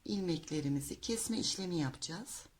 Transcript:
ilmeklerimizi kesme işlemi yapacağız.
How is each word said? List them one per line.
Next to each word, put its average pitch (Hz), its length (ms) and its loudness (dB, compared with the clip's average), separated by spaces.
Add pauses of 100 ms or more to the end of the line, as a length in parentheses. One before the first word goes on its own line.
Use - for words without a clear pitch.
ilmeklerimizi 156 960 0
kesme 226 380 0
işlemi 180 400 0
yapacağız. 156 680 -2 (140)